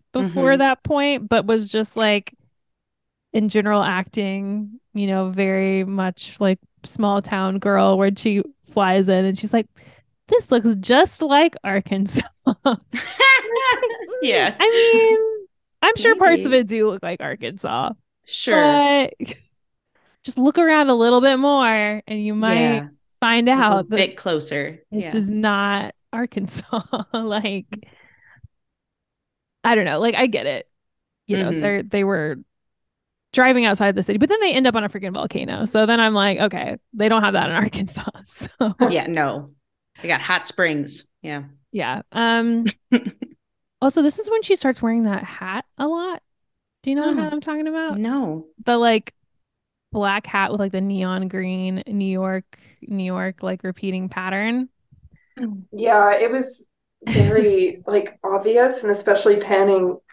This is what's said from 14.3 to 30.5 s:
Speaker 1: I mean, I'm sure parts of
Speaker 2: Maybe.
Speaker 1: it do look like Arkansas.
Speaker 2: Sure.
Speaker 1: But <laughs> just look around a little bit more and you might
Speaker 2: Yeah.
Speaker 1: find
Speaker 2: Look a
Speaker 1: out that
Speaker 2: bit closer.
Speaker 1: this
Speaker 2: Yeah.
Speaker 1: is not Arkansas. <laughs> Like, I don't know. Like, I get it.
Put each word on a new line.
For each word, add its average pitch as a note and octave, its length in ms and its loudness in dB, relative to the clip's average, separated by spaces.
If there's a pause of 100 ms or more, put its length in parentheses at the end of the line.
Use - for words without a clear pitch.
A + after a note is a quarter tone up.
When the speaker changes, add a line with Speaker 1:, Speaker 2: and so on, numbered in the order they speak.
Speaker 1:
I G#4+ 120 4
mean, A4+ 760 4 (340)
I'm G#4+ 160 4
sure A4+ 200 4
parts E4+ 280 4
of C4 60 -2
Speaker 2:
Maybe. C4 100 8
Speaker 1:
it A3 60 -2
do G#3+ 220 0
look G3 140 -6
like F3 180 -8
Arkansas. C3 720 -6 (320)
Speaker 2:
Sure. D4 560 2
Speaker 1:
But C#4+ 380 2
<laughs> - 1040 -20
just - 140 -12
look C4 200 4
around D#4 320 4
a B3 60 4
little A#3+ 260 4
bit C4+ 160 4
more A3+ 680 2
and G#3+ 180 -6
you G#3+ 100 -2
might A3+ 460 2
Speaker 2:
Yeah. D3 60 -10 (320)
Speaker 1:
find A#3 280 2
Speaker 2:
Look B3 240 4
a G3 120 2
Speaker 1:
out F3 60 -16
that G#3+ 80 -2
Speaker 2:
bit F#3+ 200 0
closer. D3+ 760 -6
Speaker 1:
this G#3 140 -6
Speaker 2:
Yeah. D#3+ 80 -8
Speaker 1:
is G#3 180 -2
not G3+ 640 -2 (180)
Arkansas. A3+ 720 -6 (140)
<laughs> - 160 -10
Like, G#3 520 -4 (2000)
I A#3 120 2
don't G#3 100 2
know. D3+ 140 -2
Like, A3+ 160 0
I C4 120 2
get C3 180 -4
it. C3+ 240 -6 (580)